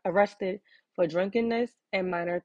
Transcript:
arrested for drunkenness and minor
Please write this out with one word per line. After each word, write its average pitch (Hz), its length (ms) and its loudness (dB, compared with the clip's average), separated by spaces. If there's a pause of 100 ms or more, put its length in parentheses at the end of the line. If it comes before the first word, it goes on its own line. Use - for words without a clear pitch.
arrested 196 560 0 (340)
for 175 140 2
drunkenness 233 640 0 (200)
and 190 160 0
minor 175 360 -2